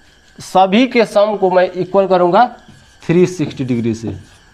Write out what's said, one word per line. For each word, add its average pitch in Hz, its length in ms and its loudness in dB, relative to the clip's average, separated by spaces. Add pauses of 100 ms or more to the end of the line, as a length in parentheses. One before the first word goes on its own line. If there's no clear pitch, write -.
(380)
सभी 196 480 2
के 240 200 0
सम 208 300 0
को 190 140 0
मैं 180 220 2
equal 180 340 -2
करूँगा 180 400 2 (560)
three 175 260 2
sixty 147 360 -6
degree 117 300 -2
से। 107 140 -10 (460)